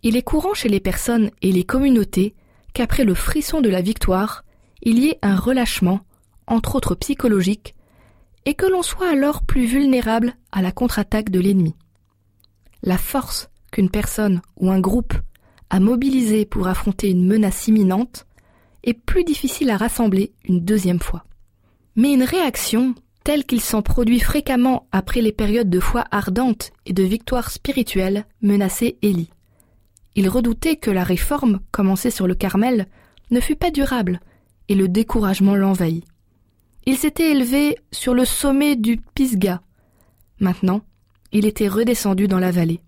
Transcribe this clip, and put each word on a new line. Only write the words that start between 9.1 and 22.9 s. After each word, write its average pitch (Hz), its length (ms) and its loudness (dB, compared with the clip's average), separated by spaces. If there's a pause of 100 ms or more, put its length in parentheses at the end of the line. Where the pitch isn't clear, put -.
alors 285 320 0
plus 254 240 0
vulnérable 240 680 0 (160)
à 190 100 -2
la 185 100 -2
contre-attaque 214 560 -2
de 185 100 -2
l'ennemi. 180 360 2 (1080)
La 185 140 0
force - 540 -6 (220)
qu'une 190 180 2
personne 208 500 -2 (160)
ou 180 140 0
un 190 100 2
groupe 196 320 0 (560)
a 190 120 2
mobilisée 233 640 2
pour 196 200 -4
affronter 190 440 -2
une 180 160 2
menace 202 420 0
imminente 214 580 0 (580)
est 240 100 -2
plus - 300 0
difficile 285 440 -2
à 214 80 0
rassembler 208 560 0 (140)
une 180 140 2
deuxième 180 400 0
fois. - 260 -6 (680)
Mais 277 200 4
une 254 80 4
réaction, 254 720 0 (280)